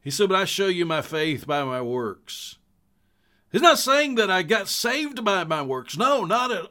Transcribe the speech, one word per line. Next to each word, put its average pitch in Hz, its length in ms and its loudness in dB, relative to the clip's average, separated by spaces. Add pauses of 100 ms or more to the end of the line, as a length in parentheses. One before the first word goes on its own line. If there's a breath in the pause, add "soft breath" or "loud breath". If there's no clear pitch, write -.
He 143 80 -8
said, 196 180 2
"But 190 120 4
I 190 60 2
show 196 220 0
you 175 200 0
my 156 160 -2
faith 156 420 -2
by 143 180 0
my 127 200 -4
works." 120 720 -6 (920)
He's 226 100 2
not 330 160 8
saying 277 380 2
that 208 160 2
I 185 100 2
got 196 260 0
saved 254 560 -4
by 196 200 2
my 156 180 -2
works. 131 360 -6
No, 247 280 2
not 240 260 0
at 180 200 -4